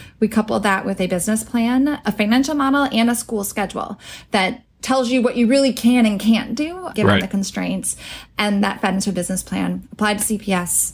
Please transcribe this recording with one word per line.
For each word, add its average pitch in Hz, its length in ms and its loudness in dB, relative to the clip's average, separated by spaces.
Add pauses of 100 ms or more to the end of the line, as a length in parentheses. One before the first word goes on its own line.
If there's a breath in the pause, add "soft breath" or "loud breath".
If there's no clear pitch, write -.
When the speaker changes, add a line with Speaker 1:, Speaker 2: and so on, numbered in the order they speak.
(200 loud breath)
Speaker 1:
We 220 80 4
coupled 220 340 0
that 196 240 0
with 196 140 -4
a 185 80 0
business 202 340 -2
plan, 254 640 0
a 214 80 0
financial 254 420 2
model, 277 380 2
and 226 180 2
a 240 60 0
school 220 260 -4
schedule - 560 -6 (320 loud breath)
that 190 320 -2 (200)
tells 254 280 0
you 254 120 2
what 233 120 0
you 240 120 4
really 269 260 4
can 240 320 4
and 208 160 2
can't 220 340 2
do 339 400 -6
given 202 180 4
Speaker 2:
Right. 196 100 4
Speaker 1:
the 185 40 -4
constraints. 196 720 -4 (400 loud breath)
And 202 260 2
that 202 200 -2
fed 196 100 0
into 190 160 -2
a 190 60 -2
business 180 280 -4
plan, 185 480 -4
applied 208 280 0
to - 60 -2
C 220 120 0
P 202 160 -4
S, 180 420 0